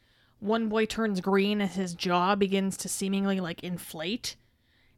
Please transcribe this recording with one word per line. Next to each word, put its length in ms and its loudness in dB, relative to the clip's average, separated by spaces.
One 300 0
boy 160 2
turns 340 0
green 420 2
as 140 -2
his 200 -2
jaw 400 2
begins 420 2
to 120 -8
seemingly, 520 0
like, 220 -6
inflate. 760 -6